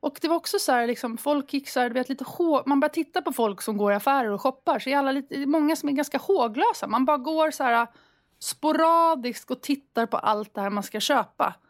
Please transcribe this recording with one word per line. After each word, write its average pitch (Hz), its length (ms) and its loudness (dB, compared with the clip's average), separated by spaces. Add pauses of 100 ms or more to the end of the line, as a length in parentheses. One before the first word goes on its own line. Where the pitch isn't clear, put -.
Och 285 220 -4
det 330 60 0
var 339 80 4
också 359 220 -4
så 302 140 0
här, 240 140 2
liksom, 233 300 -4
folk 285 380 -2
gick 269 140 -4
så 262 120 -2
här, 247 80 2
du 233 60 -6
vet, 247 140 -2
lite 262 160 -6
hå-, 320 420 0
man 277 140 2
bara 294 80 2
tittar 320 320 -4
på 339 120 -4
folk 214 300 -2
som 214 140 -4
går 202 160 2
i - 40 4
affärer 254 340 2
och 202 120 -4
shoppar, 269 360 -2
så 262 120 -4
är 277 60 2
alla 277 160 2
lite, 277 340 -4
många 302 300 2
som 285 120 -4
är 285 40 0
ganska 277 260 -2
håglösa. 294 680 0
Man 233 180 2
bara 294 140 2
går 311 320 0
så - 140 -6
här 233 220 2 (640)
sporadiskt 320 1000 2
och 254 120 -6
tittar 269 440 -2
på - 100 -4
allt 208 380 -2
det 208 60 -6
här 196 100 -2
man 208 120 -4
ska 202 180 -8
köpa. - 540 0 (160)